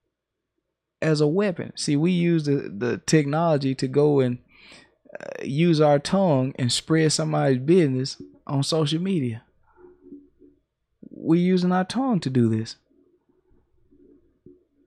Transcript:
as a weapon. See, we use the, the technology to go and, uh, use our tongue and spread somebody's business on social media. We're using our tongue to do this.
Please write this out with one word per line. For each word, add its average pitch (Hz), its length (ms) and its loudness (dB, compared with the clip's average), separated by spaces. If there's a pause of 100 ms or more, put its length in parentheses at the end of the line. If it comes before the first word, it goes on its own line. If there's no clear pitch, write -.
(1000)
as 156 200 0
a 151 60 2
weapon. 175 480 -2
See, 151 200 -2
we 160 160 2
use 170 340 0
the, 143 300 -2
the 110 300 -4
technology 147 680 0
to 135 120 -4
go 143 320 2
and, 127 200 0 (800)
uh, - 240 -14
use 156 360 2
our 147 200 4
tongue 143 580 0
and 120 140 -2
spread 160 400 0
somebody's 151 480 0
business 139 640 0 (260)
on 139 160 -2
social 160 380 -2
media. 139 420 -4 (1700)
We're 165 280 0
using 180 320 2
our 185 140 0
tongue 240 360 -2
to 135 80 -4
do 123 200 4
this. 110 280 -4 (2000)